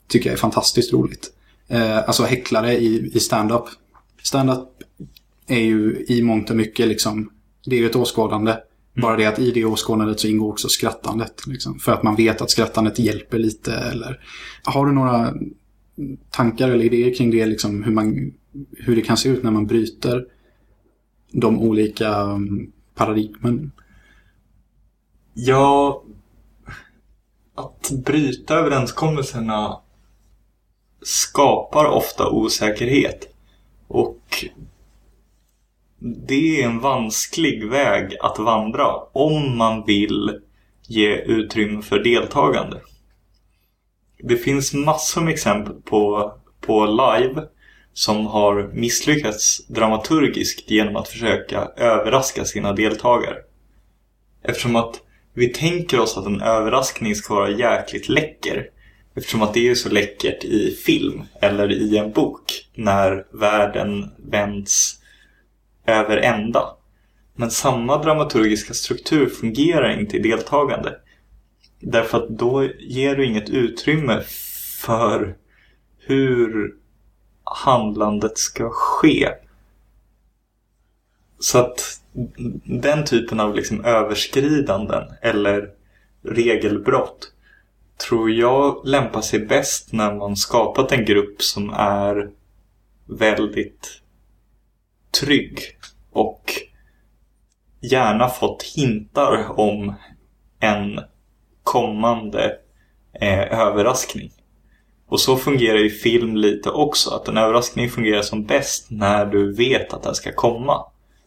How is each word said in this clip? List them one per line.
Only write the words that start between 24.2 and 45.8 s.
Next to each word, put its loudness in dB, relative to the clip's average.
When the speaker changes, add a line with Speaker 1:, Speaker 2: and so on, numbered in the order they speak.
Speaker 2:
Ja, 4
att -10
bryta 0
överenskommelserna 0
skapar 2
ofta 0
osäkerhet. 0
Och -4
det 0
är 2
en -2
vansklig -2
väg 0
att -2
vandra 0
om 2
man 2
vill 0
ge 2
utrymme -2
för 0
deltagande. 0
Det 2
finns 0
massor 0
med 2
exempel -2
på, 0